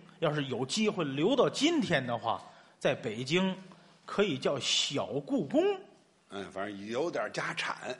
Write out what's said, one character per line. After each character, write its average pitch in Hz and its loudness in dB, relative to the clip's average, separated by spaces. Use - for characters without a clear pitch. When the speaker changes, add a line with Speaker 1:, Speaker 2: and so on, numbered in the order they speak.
Speaker 1:
要 151 0
是 147 0
有 123 -2
机 214 2
会 185 0
留 147 2
到 202 6
今 311 2
天 156 2
的 120 0
话， 110 -2
在 156 4
北 117 -4
京 180 2
可 - 0
以 165 2
叫 143 0
小 - 0
故 220 -2
宫。 294 4
Speaker 2:
嗯， 98 -8
反 95 -4
正 101 -8
有 131 -2
点 110 -4
家 - -4
产， - -4